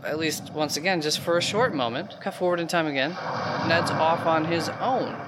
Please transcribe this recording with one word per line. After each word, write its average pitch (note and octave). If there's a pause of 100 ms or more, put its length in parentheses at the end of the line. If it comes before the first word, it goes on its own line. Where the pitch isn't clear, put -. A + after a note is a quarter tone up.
at D3
least D#3+
once D3
again, F3
just D3+
for E3+
a F3
short G#3
moment. C3
Cut F#3+
forward F3
in E3+
time E3
again. C#3 (560)
Ned's E3
off E3
on D#3+
his E3
own. G3 (120)